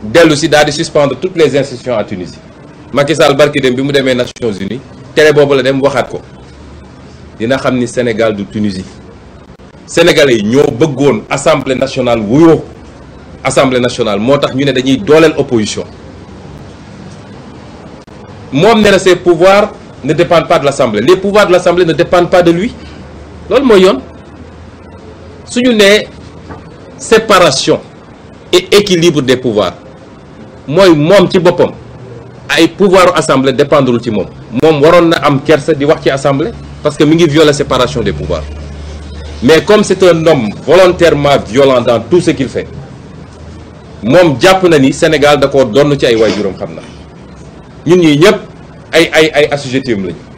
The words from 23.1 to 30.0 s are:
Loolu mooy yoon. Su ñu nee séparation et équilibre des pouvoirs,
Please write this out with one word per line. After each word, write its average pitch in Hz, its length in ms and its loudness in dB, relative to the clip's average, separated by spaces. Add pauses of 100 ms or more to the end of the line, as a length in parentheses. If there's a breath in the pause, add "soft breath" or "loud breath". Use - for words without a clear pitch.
Loolu 262 160 2
mooy 214 180 4
yoon. 208 180 2 (1500)
Su - 160 -6
ñu 247 120 2
nee 202 340 2 (920)
séparation 175 840 0 (720)
et 180 140 0 (100)
équilibre 170 460 0
des 127 140 0
pouvoirs, 104 380 -2 (920)